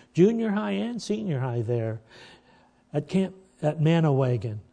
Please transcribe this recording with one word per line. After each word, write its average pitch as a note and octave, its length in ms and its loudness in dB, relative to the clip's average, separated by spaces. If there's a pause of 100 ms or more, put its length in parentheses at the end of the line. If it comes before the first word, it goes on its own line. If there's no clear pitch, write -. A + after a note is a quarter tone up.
(120)
junior A3 380 4
high G#3 220 -2
and A3 280 -4
senior G3+ 400 -4
high A#2+ 220 -2
there A2+ 380 -4 (920)
at - 160 -4
Camp, F#3+ 260 -2 (280)
at D#3 180 0
Manawagan, C3+ 800 2 (140)